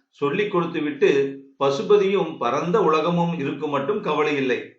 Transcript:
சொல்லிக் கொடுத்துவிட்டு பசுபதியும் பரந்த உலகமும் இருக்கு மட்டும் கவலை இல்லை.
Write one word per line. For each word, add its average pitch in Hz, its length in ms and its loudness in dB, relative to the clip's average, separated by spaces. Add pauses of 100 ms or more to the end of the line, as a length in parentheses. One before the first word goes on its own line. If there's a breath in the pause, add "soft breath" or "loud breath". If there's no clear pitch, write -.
(100)
சொல்லிக் 175 400 -2
கொடுத்துவிட்டு 165 600 0 (480)
பசுபதியும் 190 800 2
பரந்த 156 440 0
உலகமும் 170 560 2
இருக்கு 143 280 -6
மட்டும் 139 360 -2
கவலை 151 340 0
இல்லை. 123 240 -2 (180)